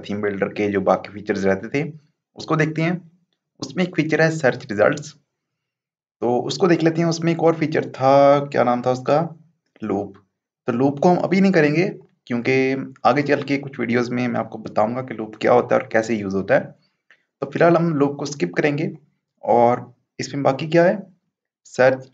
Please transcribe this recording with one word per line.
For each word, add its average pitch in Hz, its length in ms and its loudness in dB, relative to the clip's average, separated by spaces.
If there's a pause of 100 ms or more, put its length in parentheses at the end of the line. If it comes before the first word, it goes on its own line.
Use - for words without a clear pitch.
थीम 104 220 -8
बिल्डर 98 260 -2
के 104 200 -2
जो 98 120 0
बाकी 95 320 0
फीचर्स 101 320 -4
रहते 95 240 0
थे, 139 140 -2 (560)
उसको 156 180 -4
देखते 156 260 -2
हैं। 170 100 0 (680)
उसमें - 240 -4
एक 180 120 -6
फीचर 151 240 0
है 160 100 4
सर्च 127 400 -2
रिजल्ट्स। 127 400 0 (1120)
तो 120 200 2
उसको 175 260 0
देख 165 140 2
लेते 160 180 2
हैं। 170 80 0
उसमें 165 240 -2
एक 160 100 -6
और 160 160 4
फीचर 156 320 -2
था, 139 540 6
क्या 131 200 0
नाम 123 180 0
था 127 80 0
उसका? 127 280 0 (640)
लूप। 101 400 -6 (460)
तो 120 40 0
लूप 139 260 2
को 180 100 -2
हम 175 160 4
अभी 185 160 0
नहीं 190 120 4
करेंगे, 160 360 2 (380)
क्योंकि 131 680 -2 (120)
आगे 131 160 4
चल 147 200 0
के 139 160 -2
कुछ 139 220 -10
वीडियोज़ 120 300 -2
में 123 180 -4
मैं 117 120 -4
आपको 113 200 -8
बताऊंगा 107 420 -2
कि 127 120 -10
लूप 110 260 -10
क्या 113 120 4
होता 120 220 4
है 117 60 2
और - 120 -10
कैसे 110 240 0
यूज़ 98 200 -4
होता 98 180 0
है। - 200 -2 (680)
तो - 80 -6
फिलहाल 165 260 4
हम 170 180 0
लूप 143 240 0
को 147 80 -6
स्किप - 300 -6
करेंगे। 151 340 -2 (540)
और 120 480 2 (260)
इसमें 139 240 -8
बाकी 135 260 -2
क्या 170 160 4
है? 202 120 2 (680)
सर्च 131 480 0